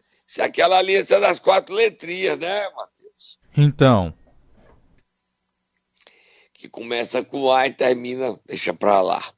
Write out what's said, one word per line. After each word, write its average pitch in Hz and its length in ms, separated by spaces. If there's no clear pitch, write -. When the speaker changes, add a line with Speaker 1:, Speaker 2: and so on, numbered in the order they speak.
Speaker 1:
Se - 160
aquela 180 340
aliança 190 380
é 202 60
das 185 180
quatro 185 360
letrinhas, 180 640
né, 190 380
Matheus? - 640
Speaker 2:
Então. 131 560
Speaker 1:
Que - 160
começa 120 560
com 135 260
A 131 160
e 131 60
termina, 123 720
deixa - 300
pra 101 260
lá. 90 220